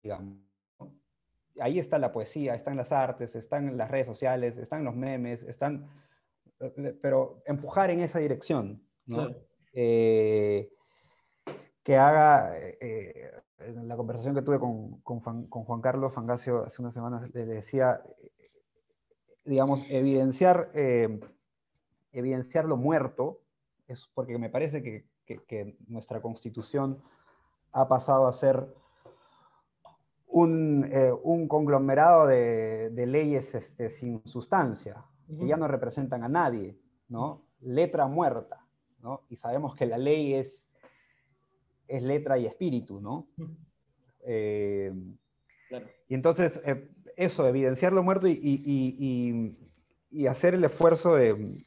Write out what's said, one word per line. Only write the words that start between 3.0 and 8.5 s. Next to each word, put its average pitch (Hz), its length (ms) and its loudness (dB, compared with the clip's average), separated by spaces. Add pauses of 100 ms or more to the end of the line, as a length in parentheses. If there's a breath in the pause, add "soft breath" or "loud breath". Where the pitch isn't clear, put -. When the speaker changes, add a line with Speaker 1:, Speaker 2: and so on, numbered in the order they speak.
Speaker 1:
están 139 420 -6
las 113 140 -4
redes 135 160 -2
sociales, 123 500 -2
están 147 280 -8
los 117 100 -6
memes, 123 480 -6
están, 143 460 -6 (720 soft breath)
eh, 131 400 -8
pero 135 440 0
empujar 147 460 -2
en 170 80 0
esa 170 200 -2
dirección, 135 600 -4 (240)